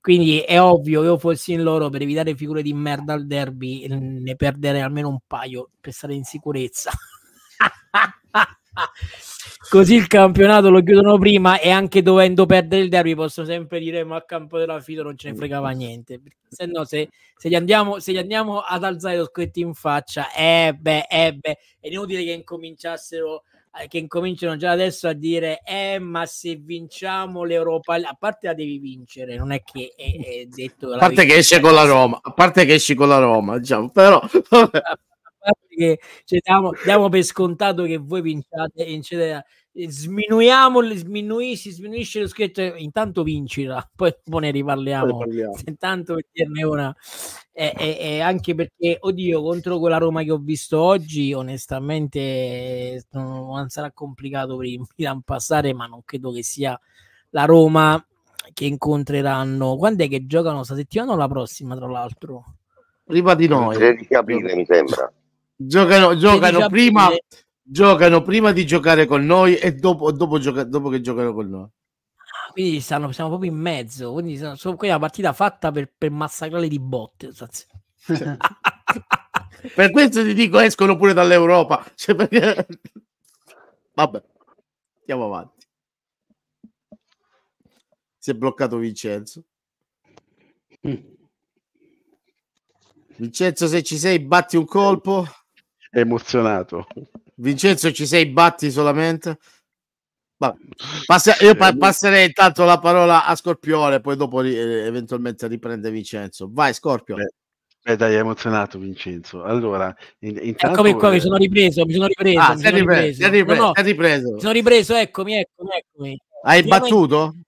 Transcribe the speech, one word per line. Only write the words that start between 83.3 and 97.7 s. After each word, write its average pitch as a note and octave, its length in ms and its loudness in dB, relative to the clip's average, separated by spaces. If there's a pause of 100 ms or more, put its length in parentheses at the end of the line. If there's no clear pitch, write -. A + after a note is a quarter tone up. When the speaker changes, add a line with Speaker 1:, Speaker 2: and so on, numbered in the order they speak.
Speaker 2:
vabbè, G#2 280 -2 (800)
andiamo B2+ 240 -8
avanti. F#2 420 -12 (2500)
Si - 120 -10
è B2+ 40 -2
bloccato B2+ 420 -4
Vincenzo. G#2+ 640 -10 (3750)
Vincenzo, D#3+ 500 -4
se D#3+ 160 0
ci D#3 160 -8
sei, F3 220 0
batti E3 360 0
un D#3+ 80 0
colpo. F#3+ 640 -2 (640)
Speaker 4:
È - 100 -2
emozionato. A2+ 840 -2 (500)
Speaker 2:
Vincenzo, C#3+ 560 0